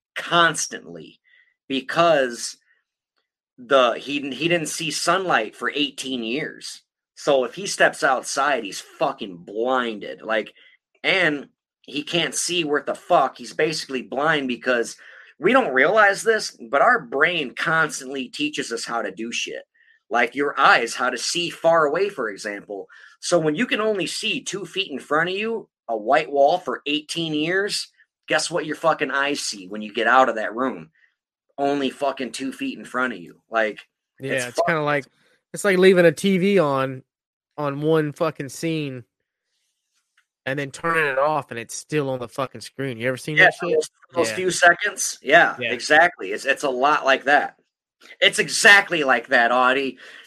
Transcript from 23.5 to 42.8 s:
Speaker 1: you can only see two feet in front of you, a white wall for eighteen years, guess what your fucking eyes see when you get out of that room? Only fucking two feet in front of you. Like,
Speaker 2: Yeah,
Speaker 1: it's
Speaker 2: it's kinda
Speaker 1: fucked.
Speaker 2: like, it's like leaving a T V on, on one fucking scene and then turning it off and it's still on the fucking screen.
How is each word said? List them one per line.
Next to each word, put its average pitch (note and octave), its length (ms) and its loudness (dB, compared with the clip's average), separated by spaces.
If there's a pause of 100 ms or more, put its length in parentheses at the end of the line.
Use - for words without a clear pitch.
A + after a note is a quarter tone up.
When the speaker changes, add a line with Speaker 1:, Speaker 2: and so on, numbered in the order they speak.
Speaker 1:
you A3+ 100 0
can A#3+ 160 -2
only G#3+ 240 -2
see G3 380 -6
two F#3+ 220 -8
feet F#3+ 260 -8
in B2+ 80 -8
front D#3+ 300 -2
of F#3 60 -6
you, A3 340 -6 (200)
a A#2 60 -2
white C3 340 2
wall C#3+ 280 4
for B2+ 280 -6
eighteen D3+ 480 -4
years, F3+ 540 -2 (400)
guess D#3 240 -2
what D#3 140 -4
your D3+ 100 -6
fucking D3+ 360 0
eyes C#3 280 -2
see F#2+ 300 -10
when G#2+ 120 -10
you G#2+ 120 -12
get A2+ 140 0
out B2+ 200 6
of A#2 80 -2
that G#2 180 -6
room? A2 380 -6 (680)
Only C#3 320 0
fucking C3 440 -4
two C3+ 180 -8
feet C3+ 260 -8
in G#2+ 60 -14
front B2 300 -4
of F#2+ 60 -14
you. D#2+ 300 -20
Like, A2 300 0 (400)
Speaker 2:
Yeah, C3+ 140 -6
Speaker 1:
it's B2+ 140 -2
Speaker 2:
it's - 200 -4
kinda E3+ 140 2
Speaker 1:
fucked. C#3+ 40 -2
Speaker 2:
like, D3 200 0 (480)
it's - 100 -10
like G3 140 4
leaving F#3 280 8
a E3 60 8
T F#3+ 260 2
V G3 220 4
on, C3+ 440 0 (540)
on C#3+ 220 -4
one D3+ 320 2
fucking D3+ 380 -4
scene D3 560 -6 (1400)
and C3+ 140 -4
then C#3 120 -6
turning D#3+ 340 0
it C3 140 0
off D3 320 0
and A#2 80 -8
it's A2+ 160 -12
still D3 340 -4
on C3 100 -4
the A#2+ 80 -8
fucking B2 340 -8
screen. C3+ 360 -8